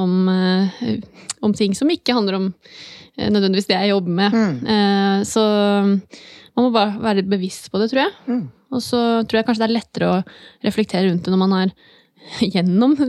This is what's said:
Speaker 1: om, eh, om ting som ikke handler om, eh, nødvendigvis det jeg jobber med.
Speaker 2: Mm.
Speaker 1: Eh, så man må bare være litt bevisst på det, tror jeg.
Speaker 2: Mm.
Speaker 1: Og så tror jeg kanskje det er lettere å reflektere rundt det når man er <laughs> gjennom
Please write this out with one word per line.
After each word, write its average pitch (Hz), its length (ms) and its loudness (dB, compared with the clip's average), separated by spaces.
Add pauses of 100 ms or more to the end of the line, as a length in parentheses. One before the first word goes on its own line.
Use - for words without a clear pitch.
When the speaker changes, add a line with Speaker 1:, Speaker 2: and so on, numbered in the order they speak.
Speaker 1:
om, 185 160 2 (160)
eh, 190 640 0 (460)
om 214 80 2
ting 196 240 0
som 294 160 0
ikke 247 240 -2
handler 190 240 0
om, 190 100 -2 (640)
eh, - 140 -2
nødvendigvis 196 400 0
det 185 80 2
jeg 202 160 0
jobber 175 260 -2
med. 202 140 2
Speaker 2:
Mm. 202 320 0
Speaker 1:
Eh, 202 640 2
så 220 160 2 (1080)
man 247 140 2
må 240 60 0
bare 208 240 0
være 208 240 0
litt 190 80 -4
bevisst 190 420 -4
på 190 100 -4
det, 220 120 -2
tror 269 140 2
jeg. 392 60 -4 (120)
Speaker 2:
Mm. 247 180 -4 (300)
Speaker 1:
Og 254 80 -4
så 240 180 -2 (300)
tror 226 100 0
jeg 226 60 -2
kanskje 226 160 0
det 220 80 2
er 233 80 0
lettere 175 320 -4
å 180 120 2 (440)
reflektere 202 460 0
rundt 175 140 -2
det 185 80 0
når 190 80 4
man 190 200 2
er 190 120 0 (500)
<laughs> - 160 -16 (140)
gjennom 196 400 2 (160)